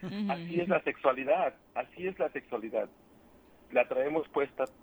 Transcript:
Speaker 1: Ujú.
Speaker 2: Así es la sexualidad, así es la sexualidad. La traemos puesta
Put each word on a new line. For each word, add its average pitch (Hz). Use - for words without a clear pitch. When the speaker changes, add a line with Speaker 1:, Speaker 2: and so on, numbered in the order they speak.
Speaker 1:
Ujú. 202
Speaker 2:
Así 170
es 175
la 165
sexualidad, 139
así 127
es 190
la 151
sexualidad. 110
La 123
traemos 143
puesta 143